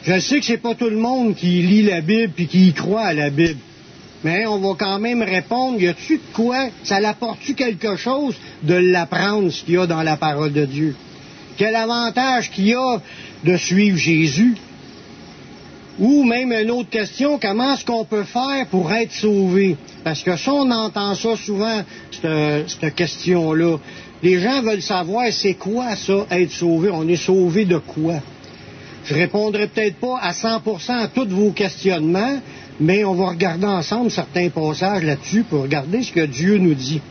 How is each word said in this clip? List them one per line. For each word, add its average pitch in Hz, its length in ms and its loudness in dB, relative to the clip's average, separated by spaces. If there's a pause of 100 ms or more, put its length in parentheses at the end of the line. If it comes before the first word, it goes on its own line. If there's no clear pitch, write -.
Je 185 120 2
sais 277 180 0
que - 80 -2
c'est 226 120 0
pas 233 180 -4
tout 240 120 -2
le 214 100 0
monde 233 360 0
qui 180 280 0
lit 196 200 6
la 190 180 2
Bible 208 320 0
puis 175 140 -4
qui 185 220 6
y 165 40 6
croit 185 340 -2
à 180 60 0
la 147 160 0
Bible. 151 300 0 (640)
Mais 180 240 -2
on 208 120 -2
va 196 200 0
quand 196 220 -2
même 240 200 0
répondre, 220 600 -2
y 175 80 4
a-tu 269 300 -2
de - 40 -8 (100)
quoi, 247 360 0 (160)
ça 202 160 0
l'apporte-tu 214 540 -4
quelque 214 420 -2
chose 262 400 -2 (260)
de 151 120 2
l'apprendre, 180 760 2
ce - 140 -10
qu'il 165 100 0
y 180 40 4
a 185 100 2
dans 160 160 -2
la 156 120 0
parole 151 360 -2
de 151 120 2
Dieu ? 143 300 -2 (640)
Quel 220 180 0
avantage 233 760 0
qu'il 196 160 2
y 233 60 4
a 247 260 0 (420)
de 175 140 4
suivre 190 420 2
Jésus ? 160 560 4 (1400)
Ou 277 240 4
même 247 300 2
une 220 180 0
autre 240 200 -4
question, 262 520 -2
comment 233 320 0
est-ce - 100 -6
qu'on 226 200 -2
peut 214 180 -2
faire 262 480 -2
pour 185 220 0
être 226 200 -2
sauvé ? 196 640 2 (280)
Parce 156 180 -4
que 180 140 0
ça, 262 160 -2
on 277 180 2
entend 208 460 -2
ça 226 180 -2
souvent, 208 480 -2 (300)
cette, 151 560 -2
cette 156 260 -6
question-là. 165 840 0 (440)
Les 180 160 6
gens 247 240 0
veulent 214 200 -2
savoir, 196 500 -2
c'est 190 220 0
quoi 220 420 -4
ça, 196 340 0
être 180 220 2
sauvé ? 170 400 2
On 160 160 -2
est 175 80 2
sauvé 185 480 2
de 175 140 2
quoi ? 160 360 -4 (920)
Je 151 60 -2
répondrai 208 540 0
peut-être 208 320 -2
pas 254 200 -4
à 226 120 -4
cent 226 260 -2
pour 214 220 -4
cent 247 180 -4
à 220 80 -2
tous 247 220 -2
vos 196 240 2
questionnements, 190 880 0 (400)
mais 185 240 4
on 190 100 2
va 185 140 0
regarder 180 380 -2
ensemble 202 440 0
certains 175 380 -2
passages 165 560 -2
là-dessus 156 400 0
pour 147 180 0
regarder 151 400 -2
ce - 80 -6
que 160 160 2
Dieu 160 320 2
nous 180 160 4
dit. 139 260 -4 (100)